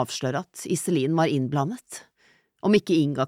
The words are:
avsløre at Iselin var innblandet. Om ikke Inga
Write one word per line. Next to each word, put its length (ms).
avsløre 400
at 260
Iselin 480
var 140
innblandet. 720
Om 100
ikke 220
Inga 300